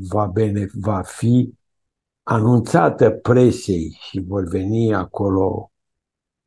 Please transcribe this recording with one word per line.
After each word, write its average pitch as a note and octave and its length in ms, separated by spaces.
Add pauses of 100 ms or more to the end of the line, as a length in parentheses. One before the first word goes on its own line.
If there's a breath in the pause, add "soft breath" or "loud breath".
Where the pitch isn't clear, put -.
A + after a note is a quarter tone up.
va G#2 160
bene-, G2+ 480
va G2+ 280
fi A#2+ 520 (680)
anunțată A#2+ 880
presei G2+ 880
și - 280
vor G2 160
veni G2+ 500
acolo F#2+ 800 (760)